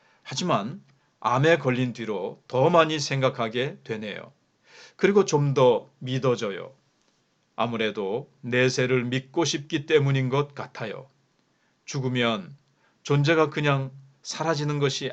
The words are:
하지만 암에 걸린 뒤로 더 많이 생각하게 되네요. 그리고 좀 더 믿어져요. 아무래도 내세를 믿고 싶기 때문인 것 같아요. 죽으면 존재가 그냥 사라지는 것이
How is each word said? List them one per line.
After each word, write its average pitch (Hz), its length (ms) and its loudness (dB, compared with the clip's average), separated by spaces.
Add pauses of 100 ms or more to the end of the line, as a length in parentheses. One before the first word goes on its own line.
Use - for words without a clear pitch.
(240)
하지만 143 600 -4 (360)
암에 139 400 4
걸린 127 340 0
뒤로 107 540 -8
더 131 240 2
많이 156 280 4
생각하게 131 840 -2
되네요. 101 500 -10 (600)
그리고 202 280 4
좀 143 300 0
더 127 460 4
믿어져요. 117 760 -4 (840)
아무래도 110 760 -4 (100)
내세를 127 640 0
믿고 131 400 -2
싶기 151 400 -4
때문인 139 440 2
것 143 260 -2
같아요. 101 520 -12 (800)
죽으면 123 720 -4 (460)
존재가 151 480 4
그냥 139 400 -2 (320)
사라지는 147 560 -2
것이 139 340 -2